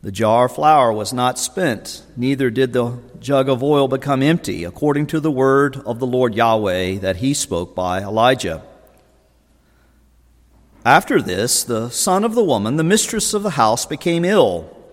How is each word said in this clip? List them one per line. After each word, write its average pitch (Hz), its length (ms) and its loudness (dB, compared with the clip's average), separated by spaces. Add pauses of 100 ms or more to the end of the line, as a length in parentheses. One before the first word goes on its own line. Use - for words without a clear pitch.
The 104 100 -10
jar 110 320 4
of 123 80 -2
flour 147 400 4
was 107 220 -4
not 123 240 -2
spent, - 640 -4 (120)
neither 131 360 0
did 123 220 0
the 123 260 -2 (200)
jug 135 300 0
of 127 140 0
oil 139 260 2
become 131 340 -2
empty, 143 420 0
according 147 420 -2
to 160 120 -4
the 156 120 -2
word 135 560 2
of 117 120 -6
the 131 80 -4
Lord 123 280 0
Yahweh 101 640 0
that 95 180 -2
he 127 160 -2
spoke 90 420 -6
by 92 280 -4
Elijah. 104 600 0 (2250)
After 147 380 4
this, 95 420 -2
the 117 240 -4
son 185 340 0
of 220 120 -2
the 233 100 4
woman, 117 320 0
the 160 80 0
mistress 208 480 0
of 208 100 -4
the 208 80 -4
house, 120 360 0
became 170 400 -2
ill 110 400 2 (260)